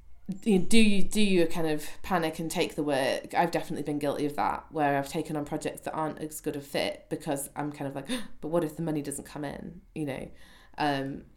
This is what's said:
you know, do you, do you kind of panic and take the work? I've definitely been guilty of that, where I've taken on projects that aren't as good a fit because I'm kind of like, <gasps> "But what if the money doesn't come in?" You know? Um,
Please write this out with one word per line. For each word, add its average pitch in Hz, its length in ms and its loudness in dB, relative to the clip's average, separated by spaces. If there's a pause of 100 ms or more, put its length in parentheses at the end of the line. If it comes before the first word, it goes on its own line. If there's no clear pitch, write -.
(420)
you 202 160 4
know, 170 80 4
do 226 120 10
you, 208 240 10
do - 180 6
you 190 260 6
kind 165 200 0
of 151 200 -2 (160)
panic 160 360 -2
and 165 120 -4
take - 260 -2
the 160 60 -2
work? 131 520 0
I've 175 160 2
definitely 160 320 -4
been 147 160 -4
guilty 143 260 -2
of 143 120 -4
that, 95 340 -2
where 143 280 0
I've 139 100 -4
taken 160 280 -4
on 147 80 -4
projects - 380 -6
that - 100 -8
aren't 156 260 -6
as 156 220 -12
good 151 160 -6
a 147 40 -10
fit - 500 -4
because 147 440 -6
I'm 147 180 -6
kind 139 160 -8
of 139 60 -10
like, 139 140 -10 (160)
<gasps> - 160 -12
"But 151 80 -8
what 170 160 2
if 151 120 -6
the 165 60 -4
money 156 200 -2
doesn't 135 220 -8
come 147 200 -10
in?" 165 380 -10 (120)
You 156 120 -6
know? 131 220 -8 (500)
Um, 139 460 -2 (120)